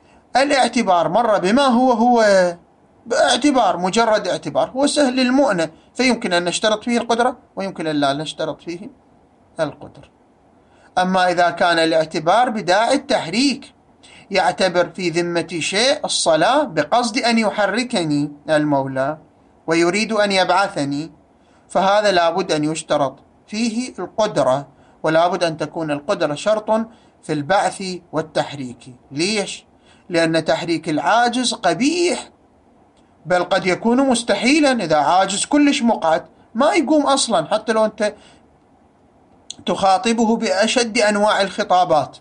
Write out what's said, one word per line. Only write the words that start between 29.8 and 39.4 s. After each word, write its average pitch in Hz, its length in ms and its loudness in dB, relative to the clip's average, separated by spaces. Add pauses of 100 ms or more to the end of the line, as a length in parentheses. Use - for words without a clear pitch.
لأن 165 360 0
تحريك 165 440 -2
العاجز 226 640 0
قبيح، 277 760 -2 (960)
بل 175 180 0
قد 185 220 -2
يكون 233 440 2
مستحيلًا. 240 760 0
إذا 156 140 2
عاجز 185 480 2
كلش 294 360 2
مقعد 175 440 0 (300)
ما 277 180 2
يقوم 294 300 2
أصلًا، 226 440 0
حتى 214 260 -2
لو 220 120 2
أنت 214 280 -4 (1500)